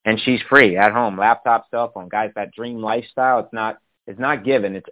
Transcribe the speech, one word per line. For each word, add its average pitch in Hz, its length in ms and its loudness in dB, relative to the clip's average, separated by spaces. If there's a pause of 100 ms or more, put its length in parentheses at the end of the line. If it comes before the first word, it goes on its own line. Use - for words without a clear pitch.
And 110 160 0
she's 123 200 0 (100)
free 117 260 6
at 104 160 4
home, 110 260 -2
laptop, 113 520 0
cell 120 240 -2
phone. 92 160 -14
Guys, 104 240 -4
that 101 180 -8
dream 117 300 -10
lifestyle, 120 560 -2
it's 104 140 -8
not, 110 260 -6 (280)
it's 104 140 -14
not 131 240 -4
given, 104 320 0
it's - 160 -16